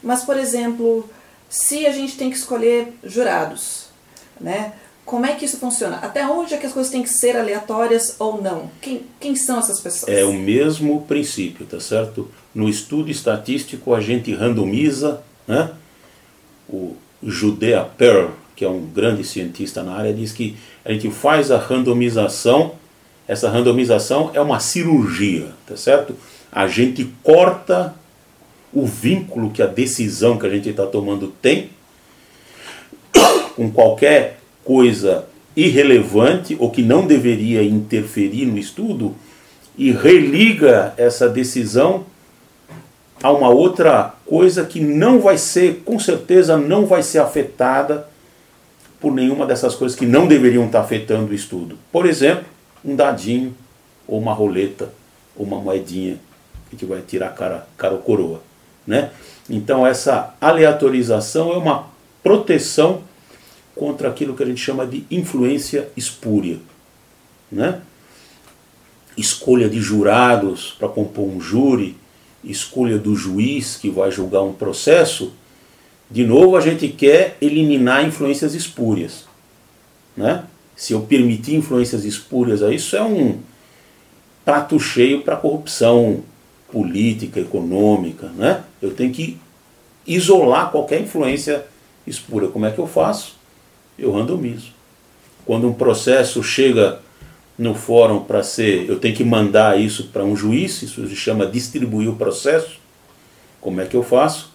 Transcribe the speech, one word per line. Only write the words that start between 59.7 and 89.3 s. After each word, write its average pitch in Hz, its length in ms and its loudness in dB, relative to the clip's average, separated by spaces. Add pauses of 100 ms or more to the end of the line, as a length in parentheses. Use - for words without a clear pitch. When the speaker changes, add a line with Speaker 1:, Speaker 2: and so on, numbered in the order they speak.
Speaker 2:
essa 123 540 -2
aleatorização 147 1120 2
é 175 40 -2
uma 156 320 -2 (340)
proteção 185 800 2 (720)
contra 143 340 -6
aquilo 135 260 -6
que 135 80 -4
a 131 40 -2
gente 123 140 -6
chama 131 260 -6
de 131 240 -12
influência 143 840 -2
espúria, 101 640 -4 (920)
né? 180 300 -4 (1400)
Escolha 117 520 0
de 110 120 -4
jurados 104 1000 0
pra 104 100 -6
compor 104 380 -6
um 95 140 -8
júri, 104 560 0 (460)
escolha 117 560 -4
do 104 160 -2
juiz 107 600 -4
que 101 140 -6
vai 95 200 0
julgar 95 320 -2
um 98 100 -2
processo, 143 800 0 (800)
de 113 140 0
novo 170 320 6
a 170 40 6
gente 151 280 0
quer 160 520 4
eliminar 143 640 2
influências 147 480 -2
espúrias, 113 720 -6 (920)
né? 151 280 -2 (320)
Se - 160 -8
eu 107 80 -2
permitir 120 540 0
influências 120 500 0
espúrias, 110 580 -2
aí 107 140 2
isso - 200 -6
é 208 60 0
um 151 360 0 (1080)
prato 147 340 0
cheio 135 440 2
pra - 120 -2
corrupção 120 880 2 (480)
política, 101 720 -2
econômica, 92 960 -2
né? 143 260 0 (180)
Eu 98 120 -6
tenho 127 200 -4
que 160 260 -10 (680)